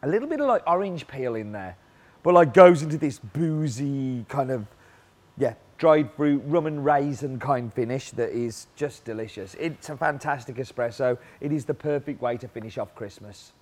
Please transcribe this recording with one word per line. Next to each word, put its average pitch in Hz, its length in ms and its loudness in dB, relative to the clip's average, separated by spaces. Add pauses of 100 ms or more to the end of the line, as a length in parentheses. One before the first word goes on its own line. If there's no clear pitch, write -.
A 135 60 -2
little 226 200 0
bit 311 120 -2
of, 285 80 0
like, 226 180 2
orange 175 400 -2
peel 127 280 -6
in 107 180 -8
there, 95 240 -10 (460)
but, 175 100 4
like, 170 220 8
goes 180 280 10
into 156 140 -4
this 143 220 -4
boozy 139 1080 -4
kind 135 220 -2
of, 113 160 -4 (720)
yeah, 120 180 0 (220)
dried 151 360 4
fruit, 143 340 0
rum 156 200 0
and 147 200 -4
raisin 143 520 -2
kind 123 340 -2
finish 127 400 -4
that 117 180 -4
is 113 360 -6 (100)
just 143 280 -8
delicious. 107 560 -10
It's 156 300 -8
a 147 60 -10
fantastic 139 600 -4
espresso. 123 600 -4 (240)
It 143 100 -4
is 147 140 -4
the 143 80 -2
perfect 143 480 -6
way 120 160 -2
to 120 100 -14
finish 110 300 -12
off 101 160 -8
Christmas. 104 680 -16